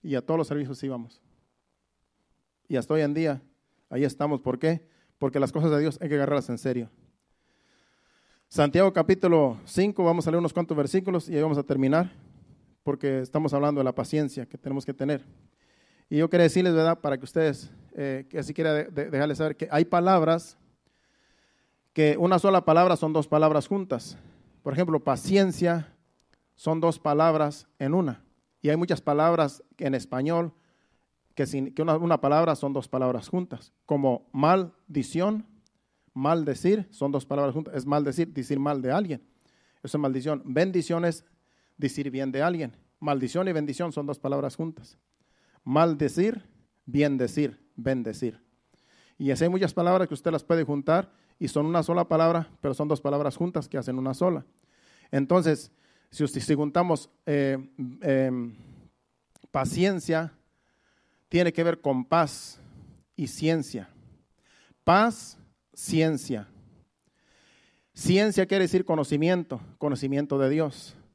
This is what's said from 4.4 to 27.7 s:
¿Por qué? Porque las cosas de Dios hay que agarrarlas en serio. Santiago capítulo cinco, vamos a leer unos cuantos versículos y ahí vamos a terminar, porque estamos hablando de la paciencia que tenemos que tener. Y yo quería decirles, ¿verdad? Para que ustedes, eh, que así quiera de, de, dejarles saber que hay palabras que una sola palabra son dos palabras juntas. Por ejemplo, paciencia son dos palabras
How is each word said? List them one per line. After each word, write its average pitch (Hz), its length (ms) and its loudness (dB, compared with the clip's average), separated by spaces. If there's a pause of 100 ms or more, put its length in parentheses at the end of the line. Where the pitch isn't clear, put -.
¿Por 120 180 -4
qué? 160 300 -2 (300)
Porque 139 200 -2
las 135 140 0
cosas 156 180 0
de 147 100 2
Dios 151 200 -2
hay 165 80 -6
que 147 60 0
agarrarlas 139 340 0
en 120 100 -6
serio. 123 320 -4 (1600)
Santiago 165 440 4
capítulo 165 720 4
cinco, 190 380 0
vamos 170 240 2
a 160 40 0
leer 170 100 2
unos 170 120 -2
cuantos 165 240 -2
versículos 185 520 -2
y 165 80 -4
ahí 147 60 2
vamos 151 160 0
a 139 40 -2
terminar, 139 480 0 (720)
porque 139 380 -2
estamos 147 340 -2
hablando 143 260 0
de 131 40 2
la 127 100 0
paciencia 139 520 -4
que - 120 -18
tenemos 139 260 -8
que 139 100 -8
tener. 135 300 -4 (880)
Y 147 80 0
yo 160 100 2
quería 175 160 6
decirles, 180 300 4
¿verdad? 160 260 2
Para 139 160 -2
que 135 80 -12
ustedes, 156 460 -2 (240)
eh, 135 340 -6
que 160 120 -8
así 143 120 -8
quiera 160 220 0
de, 151 120 0
de, 156 240 -6
dejarles 143 280 -2
saber 156 180 -2
que - 140 -8
hay 160 160 2
palabras 170 720 2 (1400)
que 151 240 4
una 180 200 4
sola 190 280 4
palabra 170 300 6
son 156 180 -2
dos 151 140 0
palabras 151 400 4
juntas. 190 500 -6 (440)
Por 135 120 -4
ejemplo, 160 260 0
paciencia 170 960 0 (600)
son 160 260 -2
dos 160 180 2
palabras 151 680 2 (120)